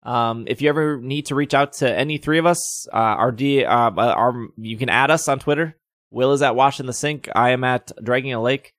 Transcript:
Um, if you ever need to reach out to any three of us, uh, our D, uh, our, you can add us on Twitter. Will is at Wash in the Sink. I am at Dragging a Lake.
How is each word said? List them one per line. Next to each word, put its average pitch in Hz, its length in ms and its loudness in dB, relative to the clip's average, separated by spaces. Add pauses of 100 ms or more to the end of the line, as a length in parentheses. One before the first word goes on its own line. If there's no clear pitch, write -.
Um, 117 420 -2
if 117 160 -4
you 147 80 4
ever 151 280 0
need 135 280 -6
to 143 80 -4
reach 143 180 0
out 139 220 2
to 117 240 0
any 147 200 -2
three 156 200 0
of 165 80 2
us, - 460 -2
uh, - 40 -2
our 110 360 2
D, 135 320 2
uh, 117 260 2
our, 117 560 0 (100)
you 110 220 -10
can 127 100 -4
add 135 220 2
us 160 180 2
on 170 100 0
Twitter. 151 380 -2 (340)
Will 127 220 2
is 139 80 2
at 135 160 2
Wash 135 240 2
in 131 60 -8
the 123 80 -8
Sink. 147 400 -6
I 123 160 4
am 127 140 0
at 127 260 -2 (120)
Dragging 127 300 -2
a 117 80 -4
Lake. 131 380 -2